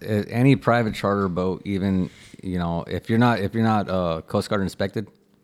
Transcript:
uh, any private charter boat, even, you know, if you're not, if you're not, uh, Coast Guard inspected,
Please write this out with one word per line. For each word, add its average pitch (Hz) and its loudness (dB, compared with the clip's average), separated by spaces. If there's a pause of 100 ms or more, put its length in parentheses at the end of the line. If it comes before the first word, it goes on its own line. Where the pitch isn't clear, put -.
uh, 101 0
any 127 4
private 117 0
charter 101 0
boat, 90 -2
even, 95 0 (320)
you 90 -6
know, 85 -2
if - -6
you're 113 4
not, 117 4
if 98 -4
you're 113 0
not, 107 2
uh, 87 -2
Coast - -2
Guard 104 0
inspected, 98 -6 (360)